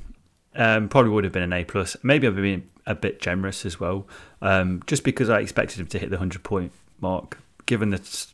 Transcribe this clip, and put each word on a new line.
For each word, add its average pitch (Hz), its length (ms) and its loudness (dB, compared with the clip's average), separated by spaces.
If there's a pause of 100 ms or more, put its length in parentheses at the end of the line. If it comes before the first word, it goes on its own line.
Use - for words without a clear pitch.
(560)
Um, 110 340 2
probably 120 220 6
would 104 120 4
have 92 80 0
been 92 120 0
an 87 100 -2
A 90 100 0
plus. 92 400 -4
Maybe 135 240 4
I've 101 80 2
been 98 340 0 (160)
a 104 100 -2
bit - 260 -4
generous 95 440 -4
as 90 140 -8
well, 95 280 -4 (340)
um, 92 460 2
just 147 180 0
because 117 240 2
I 110 100 4
expected - 400 -4
them 87 80 -8
to 101 120 -6
hit 98 100 -6
the 95 80 -2
hundred 90 260 -4
point 92 300 -4 (260)
mark. - 380 -4 (280)
Given 107 260 2
the 92 80 0
s-, - 340 -12